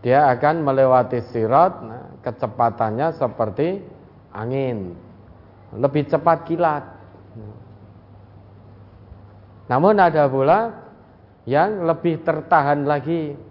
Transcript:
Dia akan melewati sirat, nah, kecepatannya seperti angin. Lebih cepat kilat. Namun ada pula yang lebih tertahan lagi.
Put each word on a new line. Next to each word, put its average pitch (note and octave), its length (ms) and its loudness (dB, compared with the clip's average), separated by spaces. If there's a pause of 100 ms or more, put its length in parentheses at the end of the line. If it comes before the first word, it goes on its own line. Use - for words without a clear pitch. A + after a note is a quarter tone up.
Dia C3 320 4
akan D3 320 0
melewati B2+ 640 2
sirat, C3 440 2 (120)
nah, B2 240 -16 (160)
kecepatannya A#2 960 -2
seperti C#3 640 -4 (480)
angin. A2+ 640 -6 (800)
Lebih C#3 320 0
cepat D#3+ 400 0
kilat. D#3+ 360 -2 (2750)
Namun F#3+ 320 4
ada D#3 240 4
pula D#3 560 0 (640)
yang F3 400 0
lebih E3 400 -2
tertahan D3 640 2
lagi. D3 480 -4 (120)